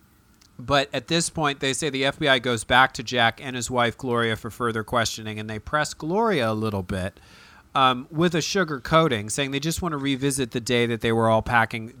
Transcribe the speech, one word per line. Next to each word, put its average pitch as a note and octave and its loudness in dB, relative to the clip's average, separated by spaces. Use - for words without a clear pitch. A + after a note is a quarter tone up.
But C#3 0
at C3 -6
this E3 0
point, C#3+ -2
they C3+ -2
say D3+ -4
the C3+ -2
F C#3 -2
B D3+ 0
I C3+ 6
goes A#2 -2
back C3 4
to C#3 -10
Jack A#2 2
and B2+ -8
his A#2+ -6
wife, A#2+ 0
Gloria, A#2 0
for A2 -10
further A2+ -4
questioning, A2 -2
and G#2+ -8
they A2 -8
press D3+ -4
Gloria E3+ 0
a - 0
little G#2+ -2
bit, F#2 -6
um, C3 2
with E3 0
a D#3 2
sugar D#3 -2
coating, C3 2
saying C3+ -2
they C#3 -2
just D#3+ -4
want E3+ -4
to D3 -4
revisit C3+ 0
the B2+ -2
day A#2+ 2
that A#2 -2
they A#2 2
were A2+ 4
all A2 4
packing, A2+ 0